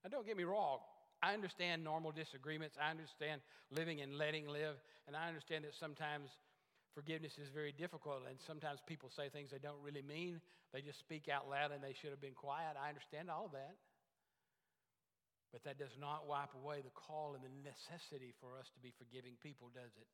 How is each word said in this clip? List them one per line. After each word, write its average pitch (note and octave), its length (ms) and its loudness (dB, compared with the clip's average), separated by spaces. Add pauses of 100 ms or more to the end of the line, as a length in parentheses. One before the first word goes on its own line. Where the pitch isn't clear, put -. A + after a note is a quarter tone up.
Now, F#3+ 80 -4
don't A#3+ 160 2
get G#3+ 100 2
me F3+ 80 4
wrong. E3+ 340 8 (440)
I F#3+ 120 8
understand F3 500 4
normal D#3 280 2
disagreements. D#3 680 -2
I D3+ 100 8
understand D#3 520 0 (280)
living D#3 300 4
and C#3 160 -2
letting D3+ 320 4
live. D3 280 2 (300)
And C#3+ 80 0
I D#3+ 140 2
understand D#3+ 360 0
that D3 100 -6
sometimes D3 560 -2 (640)
forgiveness D3+ 440 -2
is C#3+ 120 -6
very D3 220 0
difficult, D3 560 -2
and C3 120 -8
sometimes D3 460 -4
people C#3+ 240 -6
say C#3+ 180 -2
things C#3+ 220 -8
they C#3 80 -6
don't D3 240 -6
really C#3+ 200 -4
mean. E3 380 -2 (320)
They C3+ 80 -2
just C#3+ 180 -8
speak D#3 300 -4
out C#3 200 4
loud, C#3+ 240 6
and C#3 100 -4
they C3+ 100 -4
should D3 180 -4
have C#3 100 -6
been C#3 140 -6
quiet. D3 480 0
I D3 60 2
understand D3 420 -6
all E3+ 160 0
of E3 60 -6
that. C#3+ 240 -6 (1800)
But - 120 -12
that C#3 140 -4
does C3 220 -6
not D3 280 0
wipe C#3+ 260 2
away C#3+ 260 -2
the C3 140 -10
call D3+ 400 -2
and C3 80 -6
the C3+ 260 -8
necessity C3+ 720 -10
for B2+ 180 -10
us B2+ 120 -12
to B2+ 100 -20
be B2 160 -12
forgiving B2 360 -10 (100)
people, C#3 320 -12
does B2 240 -10
it? A2+ 160 -18